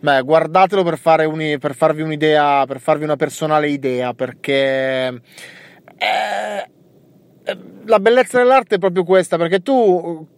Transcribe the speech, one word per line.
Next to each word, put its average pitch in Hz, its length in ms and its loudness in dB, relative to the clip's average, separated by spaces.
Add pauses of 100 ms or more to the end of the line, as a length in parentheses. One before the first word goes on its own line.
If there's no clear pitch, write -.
Beh, 139 220 2
guardatelo 165 600 2
per 165 160 -2
fare 160 280 2
un, 156 340 -4
per 143 140 -6
farvi 156 260 0
un'idea, 147 640 0
per 131 160 -10
farvi 156 240 -2
una 151 120 -2
personale 151 520 -2
idea, 127 460 -4
perché, 131 1080 -4 (760)
eh, 214 720 -6 (760)
eh, 196 140 -8 (260)
la 214 160 2
bellezza 240 380 2
dell'arte 247 380 4
è - 20 0
proprio 180 260 0
questa, 180 320 2
perché 170 240 0
tu 180 680 0 (120)